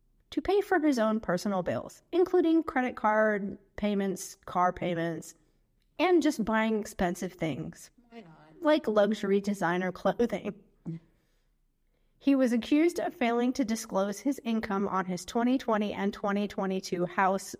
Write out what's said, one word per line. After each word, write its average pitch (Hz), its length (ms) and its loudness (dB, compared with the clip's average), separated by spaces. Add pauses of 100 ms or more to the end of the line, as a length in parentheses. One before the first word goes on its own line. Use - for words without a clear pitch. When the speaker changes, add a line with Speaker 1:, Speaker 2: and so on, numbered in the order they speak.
(300)
Speaker 1:
to - 100 -8
pay 392 200 0
for 381 200 2
his 285 180 2
own 220 220 2
personal 185 420 -2
bills, - 400 -6 (100)
including 339 500 4
credit 254 340 -2
card 214 600 2 (180)
payments, 196 600 -2 (100)
car 180 260 2
payments, 170 640 -4 (640)
and 349 240 4
just 277 220 0
buying 220 360 0
expensive 185 540 -4
things. 160 560 -8 (200)
Speaker 2:
Why 233 100 -20
not? - 420 -20
Speaker 1:
Like 302 260 2
luxury 202 520 2
designer 185 520 -2
clothing. 202 600 -2 (340)
Speaker 2:
Mm. 165 100 -8 (1200)
Speaker 1:
He 277 160 2
was 262 180 4
accused 302 480 2
of - 140 -4
failing 240 400 0
to 277 100 0
disclose 202 560 -2
his 277 240 -2
income 214 440 -2
on 185 180 -2
his 185 180 -6
twenty 247 340 0
twenty 214 340 0
and 196 200 -2
twenty 202 360 -2
twenty-two 190 580 -4
House 190 540 0